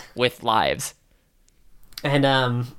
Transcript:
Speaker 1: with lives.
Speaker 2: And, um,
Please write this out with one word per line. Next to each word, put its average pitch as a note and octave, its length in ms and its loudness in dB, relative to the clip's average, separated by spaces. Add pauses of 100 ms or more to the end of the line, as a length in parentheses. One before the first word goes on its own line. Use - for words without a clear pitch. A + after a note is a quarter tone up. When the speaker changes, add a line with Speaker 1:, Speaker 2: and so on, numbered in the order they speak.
(140)
Speaker 1:
with B2 280 -2
lives. A2 520 0 (1080)
Speaker 2:
And, C#3+ 220 2
um, B2 440 0 (100)